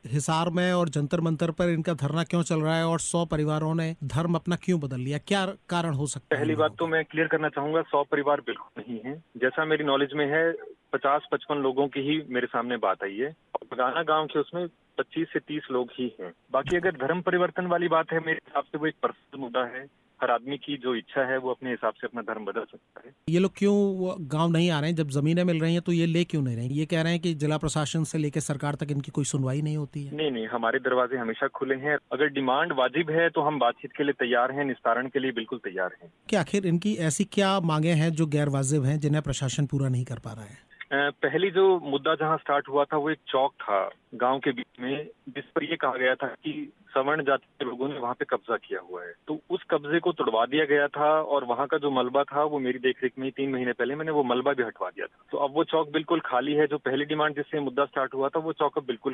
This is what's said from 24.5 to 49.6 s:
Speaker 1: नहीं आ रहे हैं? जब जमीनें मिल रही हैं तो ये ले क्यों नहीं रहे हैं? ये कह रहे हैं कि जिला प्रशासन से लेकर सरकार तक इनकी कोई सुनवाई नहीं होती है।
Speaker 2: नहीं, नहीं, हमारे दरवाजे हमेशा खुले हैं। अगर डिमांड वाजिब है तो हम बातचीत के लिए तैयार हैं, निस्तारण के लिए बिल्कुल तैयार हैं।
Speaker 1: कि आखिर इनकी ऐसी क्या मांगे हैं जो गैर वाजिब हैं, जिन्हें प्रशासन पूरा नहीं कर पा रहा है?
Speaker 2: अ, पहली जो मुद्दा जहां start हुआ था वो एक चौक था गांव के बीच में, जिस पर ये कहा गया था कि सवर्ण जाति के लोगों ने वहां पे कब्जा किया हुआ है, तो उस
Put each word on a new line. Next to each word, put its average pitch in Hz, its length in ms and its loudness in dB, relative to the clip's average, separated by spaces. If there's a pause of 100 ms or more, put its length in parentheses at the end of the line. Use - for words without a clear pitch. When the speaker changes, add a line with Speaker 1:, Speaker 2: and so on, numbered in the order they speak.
Speaker 1:
नहीं 170 200 4
आ 151 80 0
रहे 151 100 0
हैं? 170 80 0
जब 156 100 0
जमीनें 147 360 2
मिल 170 160 2
रही 165 140 2
हैं 170 80 2
तो 175 100 -2
ये 170 140 4
ले 170 180 2
क्यों 160 180 0
नहीं 127 140 0
रहे 117 100 -4
हैं? 127 60 -4
ये 151 140 0
कह 160 160 0
रहे 165 100 2
हैं 170 100 0
कि 170 120 0
जिला 147 240 0
प्रशासन 156 460 0
से 160 140 -4
लेकर 151 220 0
सरकार 143 360 -2
तक 143 160 -6
इनकी 143 200 -4
कोई 143 140 0
सुनवाई 135 360 0
नहीं 151 160 -2
होती 147 260 -6
है। 139 120 -10
Speaker 2:
नहीं, 151 160 0
नहीं, 110 160 -4
हमारे 117 320 0
दरवाजे 127 380 2
हमेशा 117 300 -2
खुले 135 280 -2
हैं। 143 220 0 (140)
अगर 135 160 2
डिमांड 139 460 0
वाजिब 135 380 2
है 165 180 4
तो 165 120 0
हम 147 180 0
बातचीत 123 320 0
के - 120 -4
लिए 143 100 2
तैयार 123 380 2
हैं, 143 140 -2
निस्तारण 123 420 0
के 135 120 -2
लिए 131 120 0
बिल्कुल 113 280 -6
तैयार 92 440 -4
हैं। 82 100 -20 (160)
Speaker 1:
कि 226 60 2
आखिर 190 300 0
इनकी 175 300 0
ऐसी 160 280 0
क्या 196 360 2
मांगे 160 320 2
हैं 160 180 4
जो 160 160 2
गैर 147 240 2
वाजिब 139 340 2
हैं, 143 160 2
जिन्हें 147 240 2
प्रशासन 139 420 0
पूरा 135 240 0
नहीं 127 160 0
कर 117 140 -8
पा 110 140 -12
रहा 107 120 -14
है? 101 120 -20 (240)
Speaker 2:
अ, 143 300 0
पहली 160 400 0
जो 185 280 6
मुद्दा 143 360 0
जहां 156 220 2
start 143 320 0
हुआ 143 160 4
था 156 120 -2
वो 147 120 0
एक 156 180 -2
चौक 135 260 2
था 98 360 0 (260)
गांव 127 240 2
के 143 120 0
बीच 123 280 -10
में, 139 280 -6 (220)
जिस 135 140 -10 (120)
पर 156 80 0
ये 143 120 -2
कहा 127 220 0
गया 127 180 2
था 139 120 -4
कि 143 460 -8 (160)
सवर्ण 143 340 2
जाति 135 240 0 (120)
के 139 60 -2
लोगों 123 240 -4
ने 135 100 -8
वहां 120 140 -4
पे 139 160 -4
कब्जा 117 280 -2
किया 98 220 -8
हुआ 87 240 -12
है, 87 100 -14 (140)
तो 156 120 -6 (100)
उस - 220 -4